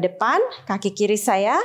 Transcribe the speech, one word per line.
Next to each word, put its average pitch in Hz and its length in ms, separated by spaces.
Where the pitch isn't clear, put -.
depan, 226 400
kaki 196 260
kiri 208 240
saya 208 480